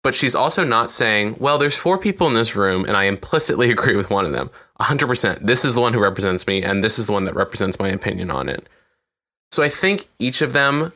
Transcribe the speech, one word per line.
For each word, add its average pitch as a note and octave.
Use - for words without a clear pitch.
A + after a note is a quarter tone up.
But C3
she's B2+
also D#3+
not A#2
saying, G#2+
"Well, C#3+
there's C#3+
four F#3
people F#3
in B2
this A2+
room, F#2+
and G#2
I G2
implicitly A#2+
<laughs> A2+
agree G#2+
with G2
one G2
of D2
them. C2
A -
hundred C#3+
percent. A#2
This B2+
is C3
the B2
one A#2+
who A2+
represents F#2+
me, G2
and G2
this -
is A2
the G#2
one G2
that F#2+
represents G2
my F#2+
opinion F#2+
on C2
it." -
So -
I D3
think F#3+
each B2+
of C3
them C#3+